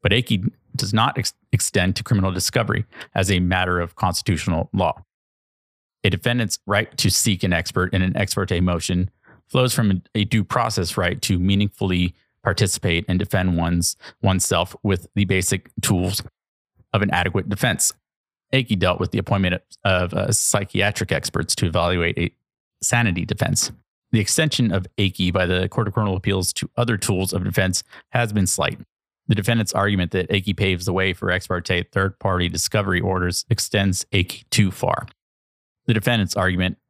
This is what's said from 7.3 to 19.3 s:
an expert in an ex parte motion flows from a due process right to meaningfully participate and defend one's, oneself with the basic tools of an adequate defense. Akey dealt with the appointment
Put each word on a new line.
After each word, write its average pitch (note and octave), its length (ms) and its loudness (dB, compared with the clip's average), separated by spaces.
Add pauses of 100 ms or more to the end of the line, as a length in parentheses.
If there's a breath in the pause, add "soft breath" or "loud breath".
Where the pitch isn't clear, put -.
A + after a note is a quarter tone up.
an F2+ 100 0
expert F2+ 400 -2
in F#2 80 2
an F#2 160 0
ex - 180 -2
parte F#2 260 -2
motion F2+ 500 0 (380 soft breath)
flows B2+ 260 0
from G2 260 2 (140)
a G#2 100 2
due A2 180 0
process A2 540 -2
right F2+ 240 0
to F#2 180 0
meaningfully F#2 760 0 (280)
participate F2 640 0
and F2+ 120 0
defend F2+ 400 0
one's, F2 380 0 (260 loud breath)
oneself F#2 600 2
with G2 320 0
the G2+ 120 2
basic F#2+ 440 0 (120)
tools F#2 400 0 (720)
of G2 80 4
an G2+ 80 2
adequate F2+ 400 0
defense. - 420 0 (640)
Akey A#2 240 2
dealt F2+ 200 2
with F2 120 -2
the - 80 -2
appointment F#2 420 0 (240)